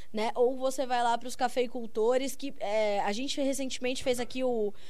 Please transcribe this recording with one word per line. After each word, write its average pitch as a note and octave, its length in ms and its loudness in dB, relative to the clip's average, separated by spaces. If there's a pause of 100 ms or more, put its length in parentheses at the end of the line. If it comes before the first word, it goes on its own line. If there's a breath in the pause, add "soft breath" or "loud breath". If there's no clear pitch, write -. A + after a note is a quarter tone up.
(120)
né? A3 220 0
Ou B3 220 4
você C4 300 0
vai A#3+ 160 2
lá A#3 160 2
pros A#3+ 180 -4
cafeicultores, B3 1000 0
que, C#4 240 -6
é... G#3 400 2
a G3+ 120 0
gente C4+ 300 -2
recentemente C4 600 -2
fez B3 180 0
aqui B3 240 -4
o... A3 280 2 (180 loud breath)